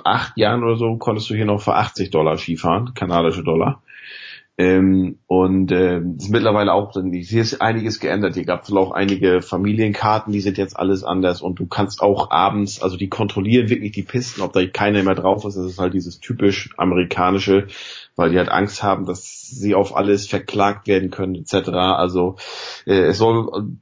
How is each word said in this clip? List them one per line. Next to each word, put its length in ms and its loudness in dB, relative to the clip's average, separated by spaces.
acht 320 0
Jahren 300 0
oder 100 2
so 220 0
konntest 320 -4
du 60 -2
hier 100 0
noch 160 0
für 140 0
achtzig 340 -2
Dollar 280 2
Ski 200 -4
fahren, 380 -2
kanadische 500 0
Dollar. 360 0
Ähm, 680 4
und, 440 4
äh, 280 4
ist 140 -6
mittlerweile 420 4
auch, 180 0
hier 500 -2
ist 200 -2
einiges 380 -2
geändert. 340 0
Hier 100 -4
gab's 280 -4
wohl 80 4
auch 100 2
einige 540 2
Familienkarten, 880 0
die 80 0
sind 160 -2
jetzt 180 -4
alles 280 0
anders. 400 0
Und 160 -6
du 80 -6
kannst 340 -4
auch 300 2
abends, 500 0
also 160 -2
die 100 -6
kontrollieren 600 0
wirklich 220 -2
die 100 -8
Pisten, 400 -6
ob 120 -4
da 120 2
keiner 380 0
mehr 100 4
drauf 320 0
ist. 120 -8
Das 100 -4
ist 100 -10
halt 160 -2
dieses 260 -6
typisch 560 -2
amerikanische, 920 2
weil 160 2
die 80 4
halt 100 0
Angst 320 0
haben, 240 0
dass 420 -10
sie 280 -2
auf 200 0
alles 300 2
verklagt 600 -2
werden 240 2
können, 240 -6
et 120 -12
cetera. 480 0
Also, 420 0
äh, 140 6
es 180 2
soll 640 0